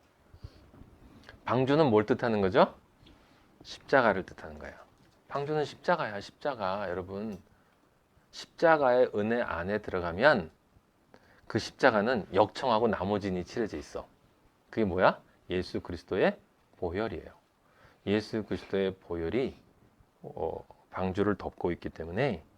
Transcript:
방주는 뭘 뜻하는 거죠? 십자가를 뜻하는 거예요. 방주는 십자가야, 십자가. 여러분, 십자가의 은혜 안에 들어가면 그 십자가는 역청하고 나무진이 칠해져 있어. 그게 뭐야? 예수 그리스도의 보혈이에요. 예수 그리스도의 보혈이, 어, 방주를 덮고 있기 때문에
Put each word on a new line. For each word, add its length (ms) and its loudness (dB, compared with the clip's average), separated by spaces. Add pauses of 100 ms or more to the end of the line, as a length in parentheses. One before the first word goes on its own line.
(1500)
방주는 400 4
뭘 180 6
뜻하는 380 0
거죠? 320 4 (880)
십자가를 600 2
뜻하는 340 -16
거예요. 160 -16 (540)
방주는 360 -4
십자가야, 560 -2
십자가. 720 -4
여러분, 480 -6 (920)
십자가의 840 4
은혜 260 0
안에 380 -4
들어가면 720 0 (960)
그 120 -2
십자가는 760 2
역청하고 540 2
나무진이 560 -2
칠해져 340 -6
있어. 280 -12 (640)
그게 160 0
뭐야? 340 2 (300)
예수 320 -4
그리스도의 560 -2 (420)
보혈이에요. 540 -6 (760)
예수 380 -2
그리스도의 560 -2
보혈이, 560 -4 (640)
어, 420 -8 (260)
방주를 460 -2
덮고 360 -6
있기 160 -8
때문에 540 -4 (160)